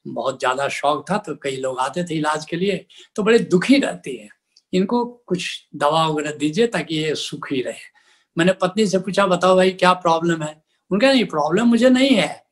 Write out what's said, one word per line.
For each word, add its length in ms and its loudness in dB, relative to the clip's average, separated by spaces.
बहुत 320 -6
ज़्यादा 280 0
शौक 440 -2
था, 60 0
तो 180 -8
कई 220 -8
लोग 220 -6
आते 240 -2
थे 120 -6
इलाज 300 -2
के 100 -8
लिए, 300 -2
तो 80 -2
बड़े 160 6
दुखी 380 4
रहती 380 -4
हैं, 140 -16
"इनको 320 0
कुछ 720 -8
दवा 320 2
वगैरह 240 -4
दीजिए 360 -2
ताकि 280 -6
ये 200 -4
सुखी 460 -6
रहे।" 140 -6
मैंने 160 2
पत्नी 340 0
से 120 0
पूछा, 280 0
"बताओ 280 4
भाई, 160 4
क्या 220 2
प्रॉब्लम 500 0
है?" 200 -12
उनका, 200 2
"नहीं, 140 2
प्रॉब्लम 420 0
मुझे 220 4
नहीं 260 4
है, 360 -2